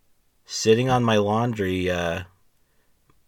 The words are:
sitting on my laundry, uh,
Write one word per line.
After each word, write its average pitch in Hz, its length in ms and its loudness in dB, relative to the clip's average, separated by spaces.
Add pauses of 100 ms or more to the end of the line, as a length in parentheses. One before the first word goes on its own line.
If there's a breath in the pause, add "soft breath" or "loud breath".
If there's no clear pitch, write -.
(460)
sitting 117 440 0
on 123 160 2
my 110 100 2
laundry, 104 760 0
uh, 87 340 -4 (1040)